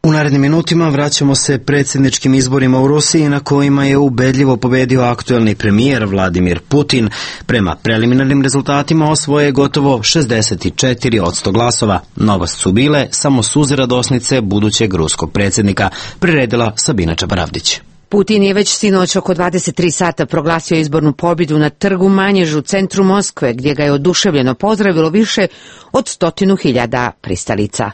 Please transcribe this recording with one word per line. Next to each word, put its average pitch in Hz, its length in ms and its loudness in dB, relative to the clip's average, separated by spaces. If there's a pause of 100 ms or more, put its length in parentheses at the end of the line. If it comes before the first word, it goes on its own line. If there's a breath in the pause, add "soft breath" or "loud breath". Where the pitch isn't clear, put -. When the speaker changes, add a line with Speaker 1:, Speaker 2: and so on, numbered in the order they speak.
Speaker 1:
U 160 100 4
narednim 147 280 2
minutima 165 480 2
vraćamo 143 460 0
se 135 240 0
predsjedničkim 135 760 0
izborima 131 460 2
u 135 60 2
Rusiji, 147 420 2
na 143 120 0
kojima 139 440 0
je 139 120 2
ubedljivo 131 600 2
pobedio 127 440 0
aktuelni 120 540 0
premijer 110 500 2
Vladimir 90 640 0
Putin. 135 400 0 (380 loud breath)
Prema 92 360 -2
preliminarnim 127 600 2
rezultatima 143 680 0
osvojio 147 360 0
je 143 60 0
gotovo 139 500 0
šezdeset 110 640 0 (100)
četiri 123 440 0
odsto 87 320 -2
glasova. 113 480 0 (160)
Novost 95 420 0
su 95 140 0
bile 139 380 2
samo 135 320 0
suze 143 340 0
radosnice 123 640 0
budućeg 104 540 0
ruskog 80 380 -2
predsjednika, 101 580 0 (280 loud breath)
priredila 123 580 0
Sabina 87 380 0
Čabaravdić. 85 680 -4 (280)
Speaker 2:
Putin 202 340 2
je 196 120 2
već 196 220 0
sinoć 190 400 0
oko 185 180 -2
dvadeset 175 400 -2
tri 180 160 0
sata 170 360 -2
proglasio 165 520 -2
izbornu 151 340 0
pobjedu 165 460 0
na 151 120 2
trgu 190 380 0
Manjež 190 460 2
u 151 60 0
centru 190 440 0
Moskve, 185 500 0
gdje 135 200 -2
ga 151 100 -2
je 143 80 2
oduševljeno 143 640 0
pozdravilo 190 540 0
više 196 380 0 (460 loud breath)
od 262 160 -2
stotinu 190 480 0
hiljada 123 540 0 (100)
pristalica. 104 720 -4